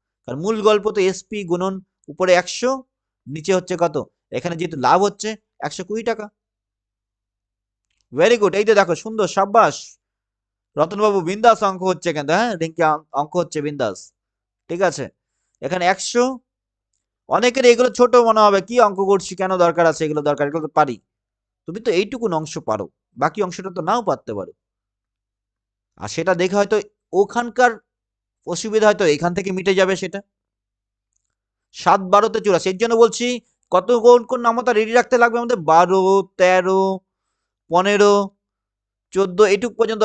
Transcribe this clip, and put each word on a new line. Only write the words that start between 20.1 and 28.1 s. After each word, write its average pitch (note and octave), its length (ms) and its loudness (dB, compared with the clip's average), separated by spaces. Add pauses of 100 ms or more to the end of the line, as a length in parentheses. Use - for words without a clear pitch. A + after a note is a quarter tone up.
দরকার, D3 180 0
এগুলো D3+ 200 -6
তো D3+ 120 -10
পারি। C3+ 180 2 (720)
তুমি F3+ 120 -10
তো A#3 180 -4
এইটুকুন A3 420 -4
অংশ - 140 -12 (140)
পারো, G#2 180 -4 (300)
বাকি C#3+ 300 -4
অংশটা F#3 300 -12
তো F3+ 120 -10
নাও A#3 200 0
পারতে B2+ 300 -6
পারো। E2+ 140 -12 (1500)
আর G#2 80 -10
সেটা E3+ 260 -2
দেখে F3+ 260 -2
হয়তো G3+ 160 0 (360)
ওখানকার A#3 580 0 (760)